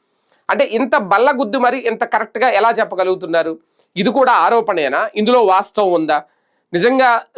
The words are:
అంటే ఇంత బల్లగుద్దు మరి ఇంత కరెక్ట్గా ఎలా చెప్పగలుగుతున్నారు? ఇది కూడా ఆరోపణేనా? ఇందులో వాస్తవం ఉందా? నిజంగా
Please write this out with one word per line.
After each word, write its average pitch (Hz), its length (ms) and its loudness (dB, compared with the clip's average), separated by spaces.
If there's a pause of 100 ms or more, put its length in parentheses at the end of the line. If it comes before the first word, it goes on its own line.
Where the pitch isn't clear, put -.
(500)
అంటే 220 140 -2
ఇంత 233 320 -2
బల్లగుద్దు 226 640 -2
మరి 240 200 0
ఇంత 226 260 -4
కరెక్ట్గా 220 440 -2
ఎలా 214 220 2 (100)
చెప్పగలుగుతున్నారు? 175 800 -2 (380)
ఇది 190 140 0
కూడా 254 220 2
ఆరోపణేనా? 180 680 0 (160)
ఇందులో 233 260 2
వాస్తవం 196 500 2
ఉందా? 156 260 0 (540)
నిజంగా 240 500 2 (160)